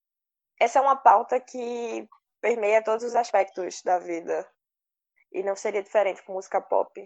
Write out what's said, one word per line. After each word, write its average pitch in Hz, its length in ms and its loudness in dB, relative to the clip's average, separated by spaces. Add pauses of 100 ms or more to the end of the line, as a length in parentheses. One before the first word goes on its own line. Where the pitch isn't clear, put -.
(600)
essa 233 180 2
é 262 40 4
uma 269 140 4
pauta 240 440 4
que 233 680 -8 (320)
permeia 220 440 2
todos 226 200 -2
os 233 120 -4
aspectos 196 680 -2
da 180 160 2
vida. 170 480 -6 (840)
E 190 100 -6
não 196 140 -2
seria 208 260 -4
diferente 196 400 0
com 196 120 -16
música 190 260 -4
pop. - 300 -2 (160)